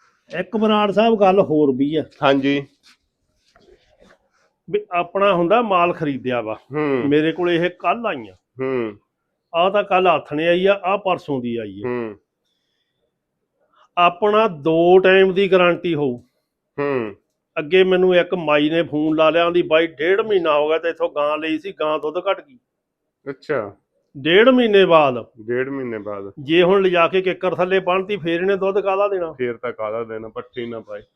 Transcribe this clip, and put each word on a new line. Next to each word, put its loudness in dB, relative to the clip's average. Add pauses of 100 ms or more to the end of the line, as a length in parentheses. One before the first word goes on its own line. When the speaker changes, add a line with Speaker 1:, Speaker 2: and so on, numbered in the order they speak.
(400)
Speaker 1:
ਇੱਕ -8
ਬਰਾੜ 2
ਸਾਹਿਬ 2
ਗੱਲ 6
ਹੋਰ 2
ਵੀ -2
ਆ। -2 (180)
Speaker 2:
ਹਾਂਜੀ। 2 (2000)
Speaker 1:
ਵੀ -4
ਆਪਣਾ 0
ਹੁੰਦਾ 2
ਮਾਲ 2
ਖਰੀਦਿਆ -4
ਵਾ। -8
Speaker 2:
ਹੂੰ। -4
Speaker 1:
ਮੇਰੇ 2
ਕੋਲ -2
ਇਹ 0
ਕੱਲ -2
ਆਈਆਂ। -8 (260)
Speaker 2:
ਹੂੰ। -4 (580)
Speaker 1:
ਆਹ 2
ਤਾਂ 0
ਕੱਲ 0
ਆਥਣੇ 0
ਆਈ 2
ਆ, 2
ਆਹ 0
ਪਰਸੋਂ -4
ਦੀ -6
ਆਈ -10
ਆ। -4
Speaker 2:
ਹੂੰ। -6 (1800)
Speaker 1:
ਆਪਣਾ 2
ਦੋ 4
ਟਾਈਮ 4
ਦੀ 2
ਗਾਰੰਟੀ 2
ਹੋਊ। -4 (600)
Speaker 2:
ਹੂੰ। -4 (440)
Speaker 1:
ਅੱਗੇ 2
ਮੈਨੂੰ 2
ਇੱਕ 2
ਮਾਈ 0
ਨੇ 0
ਫੋਨ -2
ਲਾ 4
ਲਿਆ, 2
ਆਂਦੀ, 0
"ਬਾਈ, 2
ਡੇਢ -2
ਮਹੀਨਾ 0
ਹੋ 0
ਗਿਆ 0
ਤੇ -4
ਇੱਥੋਂ -4
ਗਾਂ -2
ਲਈ -4
ਸੀ, -10
ਗਾਂ -4
ਦੁੱਧ -6
ਘੱਟ -4
ਗਈ।" -20 (720)
Speaker 2:
ਅੱਛਾ। -8 (420)
Speaker 1:
ਡੇਢ 4
ਮਹੀਨੇ 4
ਬਾਅਦ। 2 (220)
Speaker 2:
ਡੇਢ -4
ਮਹੀਨੇ -8
ਬਾਅਦ। -12
Speaker 1:
ਜੇ 2
ਹੁਣ 4
ਲਿਜਾ 2
ਕੇ 0
ਕਿੱਕਰ -4
ਥੱਲੇ 0
ਬੰਨ੍ਹਤੀ, -2
ਫੇਰ -4
ਇਹਨੇ 0
ਦੁੱਧ -2
ਕਾਹਦਾ 0
ਦੇਣਾ? -4
Speaker 2:
ਫੇਰ -6
ਤਾਂ -8
ਕਾਹਦਾ -8
ਦੇਣਾ, -12
ਪੱਠੀ -12
ਨਾ -12
ਪਾਏ। -16 (160)